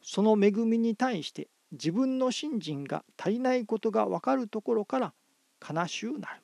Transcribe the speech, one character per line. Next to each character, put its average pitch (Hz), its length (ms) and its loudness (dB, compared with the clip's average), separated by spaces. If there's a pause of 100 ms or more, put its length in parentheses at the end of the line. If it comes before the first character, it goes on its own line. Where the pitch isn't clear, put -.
そ - 200 -4
の 220 120 6
恵 208 180 6
み 226 260 2
に 226 200 2
対 240 260 0
し - 80 -10
て - 160 -10 (240)
自 147 220 -2
分 262 260 0
の 254 120 2
信 285 300 -4
心 151 220 -6
が 151 220 -6 (120)
足 - 120 -2
り 226 100 0
な 254 160 2
い 247 100 0
こ 220 140 -2
と 226 120 0
が 208 160 2
分 180 120 -2
か 262 160 2
る 240 140 -2
と 214 120 -6
こ 247 120 0
ろ 214 100 2
か 262 160 -2
ら 220 140 -2 (520)
悲 160 220 -2
し - 160 -8
ゅ 220 60 -6
う 285 100 -6
な - 140 -12
る。 - 100 -18